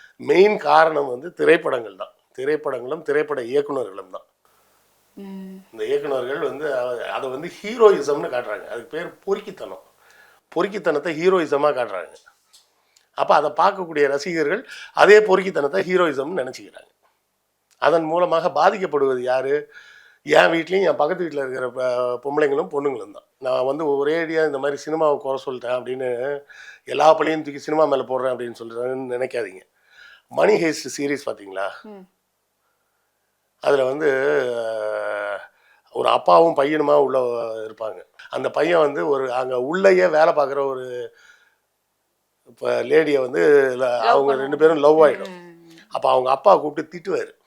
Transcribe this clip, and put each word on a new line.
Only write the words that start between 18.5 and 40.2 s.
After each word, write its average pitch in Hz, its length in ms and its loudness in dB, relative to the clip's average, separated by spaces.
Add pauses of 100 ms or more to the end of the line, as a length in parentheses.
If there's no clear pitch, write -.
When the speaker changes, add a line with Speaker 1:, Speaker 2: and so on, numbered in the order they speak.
Speaker 1:
பாதிக்கப்படுவது 147 720 0
யாரு? 131 320 -2 (720)
என் 165 260 4
வீட்லயும் 170 360 0
என் - 120 0
பக்கத்து 175 240 -2
வீட்டுல 143 200 -6
இருக்கிற 127 260 -6
ப-, 127 180 -4 (320)
பொம்பளைங்களும் 143 520 -2
பொண்ணுங்களும் 127 440 -6
தான். - 100 -20 (120)
நான் 127 280 -2
வந்து 147 220 -2
ஒரேடியா 156 560 0
இந்த 139 140 -2
மாதிரி 139 220 -4
சினிமாவை 156 380 0
குறை 135 220 -4
சொல்லிட்டேன் 127 360 -6
அப்படின்னு 127 320 -6 (760)
எல்லா 139 280 2
பழியும் 156 300 -2
தூக்கி 143 180 -12
சினிமா 156 260 0
மேல 135 180 0
போடுறேன் 127 300 -4
அப்படின்னு 120 260 -10
சொல்றேன்னு 123 520 -8
நினைக்காதீங்க. 120 500 -6 (680)
மணி 170 220 4
ஹெய்ஸ்ட் 156 360 -2
சீரிஸ் 143 380 -6
பாத்தீங்களா? 98 380 -8 (180)
Speaker 2:
ம். 202 200 -20 (1600)
Speaker 1:
அதுல 139 220 2
வந்து, 143 240 -2 (500)
அஹ், 107 840 -6 (520)
ஒரு 120 140 0
அப்பாவும் 165 480 6
பையனுமா 147 400 2
உள்ள 131 220 4 (460)
இருப்பாங்க. 110 360 -12 (300)
அந்த 156 200 -6
பையன் 156 360 2
வந்து 156 220 -4
ஒரு 131 240 -2
அங்க 127 280 -4
உள்ளேயே 185 480 2
வேலை 160 240 4